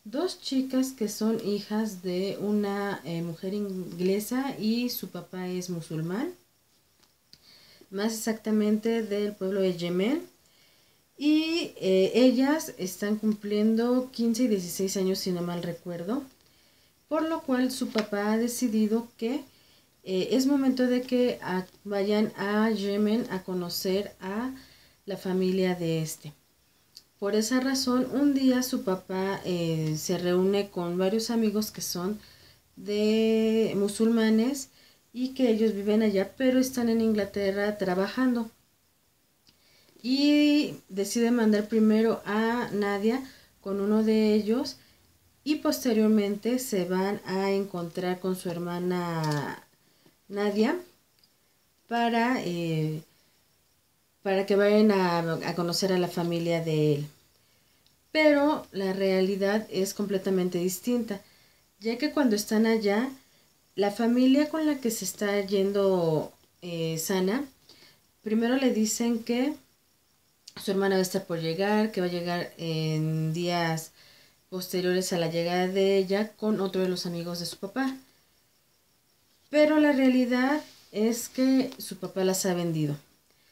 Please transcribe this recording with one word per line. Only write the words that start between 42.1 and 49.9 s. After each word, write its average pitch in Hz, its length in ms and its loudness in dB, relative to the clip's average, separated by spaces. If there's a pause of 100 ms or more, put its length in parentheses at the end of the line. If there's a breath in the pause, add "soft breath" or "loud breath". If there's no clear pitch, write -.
a 226 480 -2
Nadia 208 500 0 (380 loud breath)
con 196 180 -6
uno 208 240 2
de 220 300 4
ellos 220 420 0 (720 soft breath)
y 302 100 0
posteriormente 220 1040 2
se 196 240 -2
van 185 420 -2
a 190 260 -2
encontrar 180 680 -4
con 185 160 -4
su 185 140 -8
hermana 170 1120 -4 (640 soft breath)